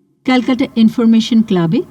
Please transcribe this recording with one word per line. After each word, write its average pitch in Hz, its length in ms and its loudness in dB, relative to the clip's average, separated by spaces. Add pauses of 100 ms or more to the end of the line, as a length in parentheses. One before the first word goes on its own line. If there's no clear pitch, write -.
(240)
ক্যালকাটা 254 520 -2
ইনফরমেশন 226 680 2
ক্লাবে 185 500 0